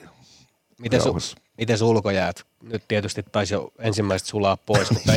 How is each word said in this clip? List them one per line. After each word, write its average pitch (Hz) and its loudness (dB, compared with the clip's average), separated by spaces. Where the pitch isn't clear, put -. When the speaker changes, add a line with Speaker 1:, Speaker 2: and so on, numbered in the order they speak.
Speaker 1:
ja - -20
Speaker 2:
Miten 120 0
su-, - 2
Speaker 1:
rauhassa. - -4
Speaker 2:
miten 113 0
ulkojäät? 101 2
Nyt 113 -10
tietysti 104 -4
taisi 101 -2
jo - -4
ensimmäiset 101 -2
sulaa 98 0
pois, 101 0
mutta 104 2